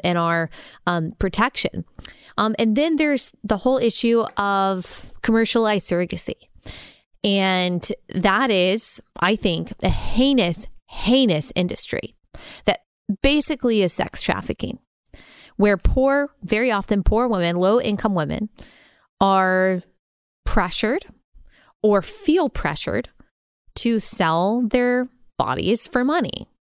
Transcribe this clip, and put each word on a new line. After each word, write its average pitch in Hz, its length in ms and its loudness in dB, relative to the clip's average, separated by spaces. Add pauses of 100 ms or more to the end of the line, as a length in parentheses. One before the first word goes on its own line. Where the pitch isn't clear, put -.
and 175 160 0
our, 170 320 -2 (340)
um, 170 320 -2
protection. - 680 -2 (520)
Um, 220 220 0
and 220 160 2
then 302 220 2
there's 294 340 0 (120)
the 202 140 -2
whole 254 220 2
issue 233 420 2 (160)
of 196 760 -2 (100)
commercialized 226 680 2
surrogacy. 175 460 -4 (880)
And 185 680 0 (180)
that 208 420 2
is, 190 500 0 (180)
I 190 160 2
think, 165 460 -4
a 190 80 2
heinous, 240 800 2 (220)
heinous 220 640 2
industry - 600 -4 (500)
that - 160 0 (420)
basically 269 580 2
is 180 120 2
sex - 280 -4
trafficking, - 560 -4 (800)
where 202 220 2
poor, 277 680 2
very 220 280 0
often 202 300 0
poor 226 260 2
women, 175 280 0
low 190 260 4
income 208 320 -2
women, 160 360 -2 (720)
are 185 600 2 (640)
pressured 214 600 0 (760)
or 202 200 4
feel - 480 0
pressured - 600 -4 (680)
to 233 240 0
sell 190 680 0
their 247 400 0 (300)
bodies - 480 0
for 247 180 0
money. 285 440 -2 (180)